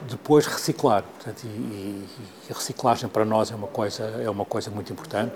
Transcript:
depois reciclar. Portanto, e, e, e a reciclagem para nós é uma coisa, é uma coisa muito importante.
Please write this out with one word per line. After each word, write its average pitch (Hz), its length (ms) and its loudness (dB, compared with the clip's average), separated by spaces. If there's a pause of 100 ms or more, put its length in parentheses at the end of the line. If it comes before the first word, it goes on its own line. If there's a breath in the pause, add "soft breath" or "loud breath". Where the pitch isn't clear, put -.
depois 131 380 6
reciclar. 113 580 2
Portanto, - 420 -12
e, - 20 -10
e, 101 600 -6 (400)
e - 40 -8
a - 20 -8
reciclagem 120 560 0
para 110 160 4
nós 110 240 4
é 113 60 -8
uma 101 120 -6
coisa, 107 360 -2
é 110 260 -2
uma 101 160 -2
coisa 107 240 -4
muito 101 240 -8
importante. 107 420 -2